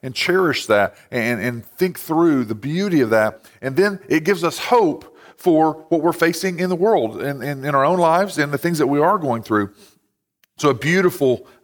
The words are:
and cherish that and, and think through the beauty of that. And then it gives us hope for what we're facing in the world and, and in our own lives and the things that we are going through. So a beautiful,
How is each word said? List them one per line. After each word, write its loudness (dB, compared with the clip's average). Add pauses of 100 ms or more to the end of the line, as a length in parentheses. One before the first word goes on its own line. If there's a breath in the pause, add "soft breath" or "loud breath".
and -10
cherish 0
that 2 (140 loud breath)
and, -4
and -6
think -4
through 0
the -6
beauty -2
of 2
that. 0 (200 soft breath)
And -6
then 2
it 0
gives 0
us -4
hope 0 (180 loud breath)
for 2
what 0
we're 2
facing -2
in -2
the -2
world 0
and, -6
and -8
in -2
our 4
own 2
lives 2
and -2
the -4
things -2
that 2
we 2
are 4
going -4
through. -2 (840 soft breath)
So 0
a 2
beautiful, 0 (160 loud breath)